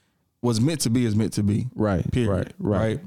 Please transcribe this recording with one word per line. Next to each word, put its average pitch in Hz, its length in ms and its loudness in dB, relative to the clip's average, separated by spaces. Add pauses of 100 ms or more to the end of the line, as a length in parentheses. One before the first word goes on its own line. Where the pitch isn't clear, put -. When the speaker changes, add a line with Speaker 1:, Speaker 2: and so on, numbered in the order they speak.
(400)
Speaker 1:
what's 117 200 2
meant 156 220 2
to 113 80 0
be 120 160 2
is 104 100 0
meant 110 180 0
to 107 80 0
be. 104 320 0
Speaker 2:
Right, 101 380 0
Speaker 1:
Period. 117 180 0
Speaker 2:
right, 95 280 -2
right, 101 220 0
Speaker 1:
Right? 110 260 -2